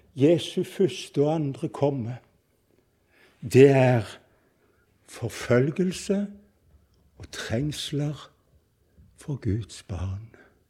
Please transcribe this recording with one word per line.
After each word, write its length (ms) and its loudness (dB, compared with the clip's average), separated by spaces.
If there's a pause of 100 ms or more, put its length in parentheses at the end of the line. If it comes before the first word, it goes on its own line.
(180)
Jesu 460 2
første 580 -2
og 140 2
andre 340 -4
komme, 480 -4 (1200)
det 280 8
er 380 4 (960)
forfølgelse 1160 -2 (960)
og 140 -18
trengsler 1000 -6 (840)
for 180 -10
Guds 480 -6
barn 460 -10 (400)